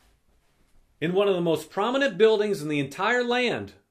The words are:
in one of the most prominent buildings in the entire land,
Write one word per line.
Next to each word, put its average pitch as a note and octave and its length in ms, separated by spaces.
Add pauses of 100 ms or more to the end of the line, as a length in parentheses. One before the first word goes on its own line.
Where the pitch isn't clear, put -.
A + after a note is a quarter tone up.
(1000)
in E3 140
one G3+ 140
of F3+ 80
the F3 60
most E3 280
prominent B3 480
buildings G#3 460
in D3+ 60
the D3 100
entire G#3 440
land, A#3 500 (180)